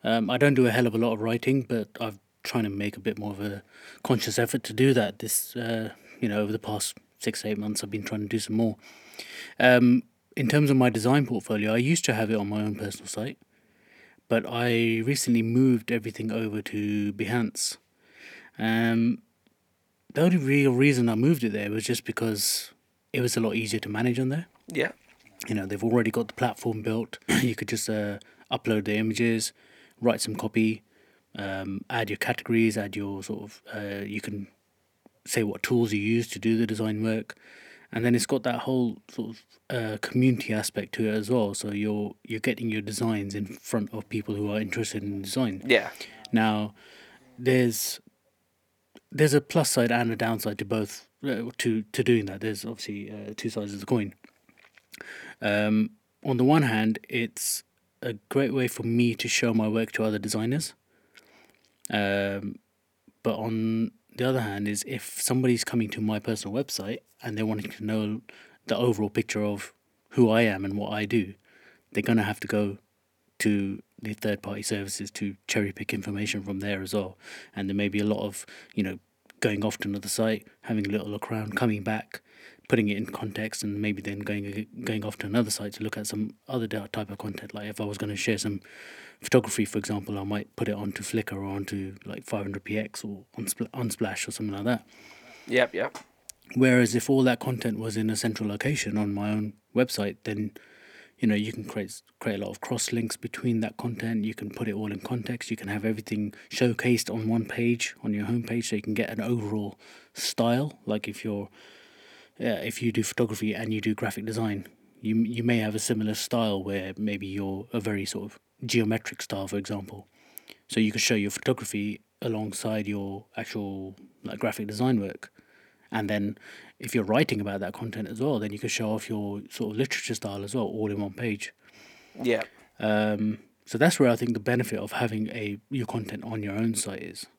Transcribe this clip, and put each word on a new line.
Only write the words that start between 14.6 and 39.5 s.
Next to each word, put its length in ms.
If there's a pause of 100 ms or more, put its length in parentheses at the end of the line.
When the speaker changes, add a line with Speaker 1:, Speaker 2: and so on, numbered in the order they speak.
Speaker 1:
recently 380
moved 480
everything 400
over 320
to 500
Behance. 640 (800)
Um, 640 (920)
the 120
only 140
real 340
reason 380
I 60
moved 280
it 80
there 180
was 140
just 220
because 680 (420)
it 80
was 160
a 20
lot 140
easier 280
to 80
manage 300
on 100
there. 180 (180)
Speaker 2:
Yeah. 280 (540)
Speaker 1:
You 60
know, 140
they've 160
already 260
got 180
the 60
platform 480
built. 420
<clears throat> 200
You 100
could 140
just, 200
uh, 300 (340)
upload 340
the 100
images, 580 (460)
write 220
some 140
copy, 460 (560)
um, 520
add 200
your 80
categories, 600
add 200
your 260
sort 200
of, 180 (120)
uh, 300
you 160
can 280 (800)
say 180
what 200
tools 300
you 80
use 260
to 120
do 180
the 100
design 340
work. 360 (520)
And 140
then 120
it's 100
got 180
that 160
whole 380 (120)
sort 200
of, 160 (240)